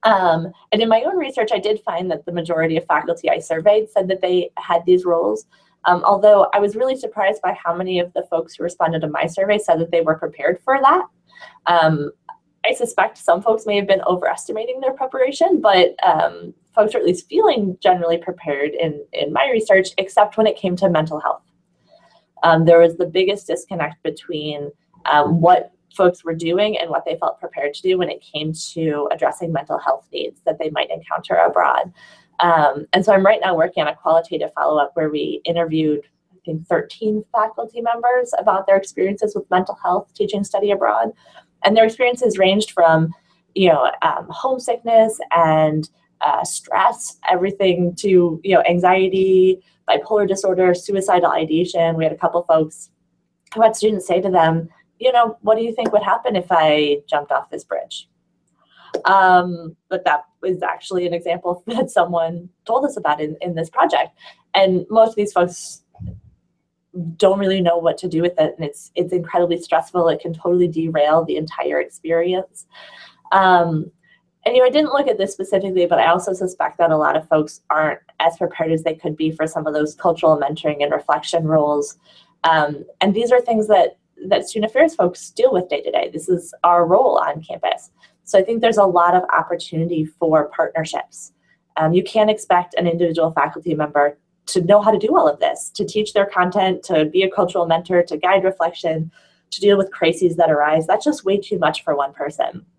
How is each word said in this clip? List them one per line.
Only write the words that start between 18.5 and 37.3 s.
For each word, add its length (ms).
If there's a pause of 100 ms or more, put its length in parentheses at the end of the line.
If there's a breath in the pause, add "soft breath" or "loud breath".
in, 300 (100)
in 200
my 180
research, 380 (100)
except 380
when 100
it 100
came 200
to 140
mental 300
health. 220 (1000 soft breath)
Um, 240
there 120
was 180
the 100
biggest 400
disconnect 560
between, 680 (400)
um, 300
what 320 (240)
folks 260
were 120
doing 440
and 120
what 160
they 100
felt 240
prepared 340
to 80
do 160
when 120
it 100
came 320 (220)
to 360
addressing 420
mental 260
health 340
needs 320
that 140
they 120
might 200
encounter 460
abroad. 560 (460 soft breath)
Um, 540
and 120
so 80
I'm 140
right 160
now 140
working 260
on 60
a 80
qualitative 580
follow-up 400
where 160
we 340
interviewed, 580 (300)
I 120
think, 240
thirteen 640